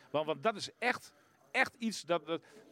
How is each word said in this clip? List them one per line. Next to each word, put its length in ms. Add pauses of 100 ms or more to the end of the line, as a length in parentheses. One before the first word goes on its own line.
(100)
Want, 160
want 160
dat 140
is 220
echt, 340 (380)
echt 280
iets 240
dat, 240
dat, 160 (280)